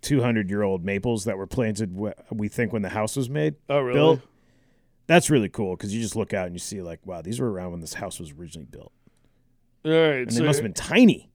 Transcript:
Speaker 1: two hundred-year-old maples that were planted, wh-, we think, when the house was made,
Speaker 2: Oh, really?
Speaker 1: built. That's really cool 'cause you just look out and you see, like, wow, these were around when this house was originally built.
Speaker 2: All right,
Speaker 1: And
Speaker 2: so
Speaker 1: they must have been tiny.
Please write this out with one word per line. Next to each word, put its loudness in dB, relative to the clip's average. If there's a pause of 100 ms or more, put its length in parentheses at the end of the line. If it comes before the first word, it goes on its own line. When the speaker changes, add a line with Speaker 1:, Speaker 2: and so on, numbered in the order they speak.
Speaker 1:
two 2
hundred-year-old 0
maples -2
that -2
were -6
planted, -2
wh-, -8
we -4
think, -2
when -2
the -4
house -4
was -4
made, -2 (160)
Speaker 2:
Oh, 2
really? -2
Speaker 1:
built. 4 (840)
That's 6
really 4
cool -4
'cause -6
you -2
just -6
look -4
out -2
and -10
you -10
see, -10
like, -12
wow, -10
these -6
were 0
around -8
when -8
this -12
house -10
was -14
originally -16
built. -20 (920)
Speaker 2:
All 0
right, 4
Speaker 1:
And -2
Speaker 2:
so 2
Speaker 1:
they 4
must 4
have -2
been -6
tiny. 4